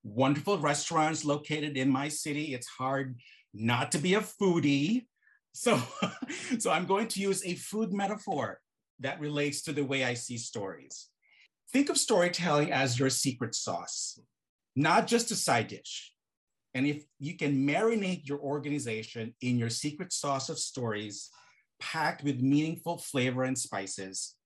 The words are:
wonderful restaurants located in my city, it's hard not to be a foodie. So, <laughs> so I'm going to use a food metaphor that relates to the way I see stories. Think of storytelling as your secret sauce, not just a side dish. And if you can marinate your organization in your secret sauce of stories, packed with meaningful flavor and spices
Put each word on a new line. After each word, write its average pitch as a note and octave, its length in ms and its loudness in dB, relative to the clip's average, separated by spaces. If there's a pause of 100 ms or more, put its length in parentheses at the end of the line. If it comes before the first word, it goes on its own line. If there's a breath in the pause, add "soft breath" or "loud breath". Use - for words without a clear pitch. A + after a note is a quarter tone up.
wonderful C3 540 2
restaurants D#3 680 2
located D3 500 -2
in C#3 140 2
my C3+ 180 2
city, D3+ 460 -4
it's A#2+ 140 -8
hard C3 500 -4 (360 loud breath)
not A#2+ 380 0
to D3 60 0
be F3+ 160 2
a G#3+ 80 4
foodie. E3+ 880 2 (460 soft breath)
So, E3 280 2 (380)
<laughs> C4+ 400 -4
so F#3 120 2
I'm E3+ 140 2
going G#3 240 2
to F#3+ 100 -4
use G3 260 0
a F3 100 -2
food G#3 360 -4
metaphor G3 680 -2 (400)
that - 180 -4
relates D3 440 -2
to D#3 100 -6
the C#3+ 100 0
way C3+ 220 0
I B2 80 0
see A#2+ 240 -6
stories. - 720 -10 (640 soft breath)
Think C#4 160 4
of - 80 2
storytelling F3 720 4
as C3+ 260 2
your C3+ 120 4
secret B2+ 440 0
sauce, - 640 -6 (600)
not E3 300 6
just A#3 240 2
a G3 40 -2
side A#2+ 320 2
dish. - 460 -14 (640)
And C3 80 2
if D3 200 -2 (120)
you D3+ 180 -6
can C#3+ 320 2
marinate F#3 600 2
your C#3+ 100 -2
organization B2+ 1040 -4
in B2+ 160 2
your A2+ 140 0
secret D3 420 -4
sauce C#3 340 -2
of - 120 -6
stories, G#2+ 720 -6 (480 soft breath)
packed D#3+ 440 -4
with C3+ 160 0
meaningful D#3 600 2
flavor B2+ 440 0
and C3 140 0
spices F#2+ 800 -8 (100)